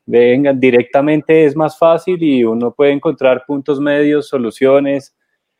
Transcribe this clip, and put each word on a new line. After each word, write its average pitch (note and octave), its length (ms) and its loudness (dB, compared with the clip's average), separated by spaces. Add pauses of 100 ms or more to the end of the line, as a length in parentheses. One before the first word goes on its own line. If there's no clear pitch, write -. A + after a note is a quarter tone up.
Vengan, B2 560 0
directamente C#3+ 840 2
es C#3+ 140 0
más D#3 200 -4
fácil E3+ 460 0
y C3 220 0
uno A#2 260 -4
puede C#3+ 200 0
encontrar C3 540 -2
puntos C#3+ 360 -6
medios, D3 480 -2
soluciones, C3+ 840 -2 (460)